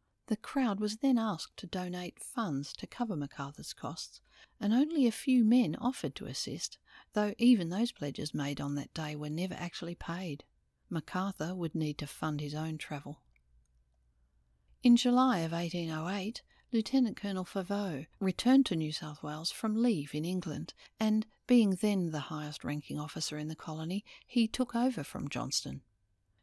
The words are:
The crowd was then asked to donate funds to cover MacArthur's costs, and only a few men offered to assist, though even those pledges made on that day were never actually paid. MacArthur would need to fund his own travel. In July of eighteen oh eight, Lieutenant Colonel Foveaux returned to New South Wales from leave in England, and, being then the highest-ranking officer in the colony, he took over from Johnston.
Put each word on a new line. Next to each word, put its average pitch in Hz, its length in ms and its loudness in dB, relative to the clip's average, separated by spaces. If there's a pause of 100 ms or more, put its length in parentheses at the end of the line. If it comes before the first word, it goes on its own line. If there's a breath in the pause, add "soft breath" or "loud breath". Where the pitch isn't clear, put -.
(260)
The 214 100 0
crowd 233 440 -2
was 214 180 -2
then 262 200 4
asked 220 400 -4
to - 80 -10
donate 180 520 -6
funds 151 560 -4
to - 120 -10
cover 214 300 -4
MacArthur's 143 560 -6
costs, - 480 -10 (400 soft breath)
and 202 120 2
only 285 340 4
a 220 60 4
few 254 320 4
men 214 320 6
offered - 400 -2
to - 100 -10
assist, - 520 -8 (340 loud breath)
though 208 260 2
even 220 300 8
those 208 240 0
pledges 151 420 -6
made 143 260 -2
on 143 140 -2
that 143 200 -6
day 151 220 -6
were 147 140 -6
never 180 240 -4
actually 170 400 -8
paid. 170 500 -8 (460)
MacArthur 180 640 -4
would 170 200 -4
need 156 240 -2
to 147 80 -6
fund 151 340 -4
his 147 140 -6
own 156 240 -4
travel. 147 440 -10 (1600)
In 240 140 10
July 247 420 4
of 165 140 -2
eighteen 170 380 -2
oh 160 180 -4
eight, 202 340 -4 (300 soft breath)
Lieutenant 233 440 2
Colonel 190 280 -4
Foveaux 185 640 -4 (120)
returned 247 480 6
to - 100 0
New 156 160 0
South 151 300 -10
Wales 156 280 -6
from 220 320 0
leave 180 320 2
in 151 100 -2
England, 175 480 -4 (260 loud breath)
and, 214 280 2 (200)
being 214 360 6
then 190 300 2
the 151 80 -2
highest-ranking 151 800 -6
officer 151 380 -6
in 151 120 -6
the 160 60 -8
colony, 160 500 -6 (220 loud breath)
he 226 220 2
took - 260 -2
over 240 300 0
from - 240 -6
Johnston. 135 540 -4 (600)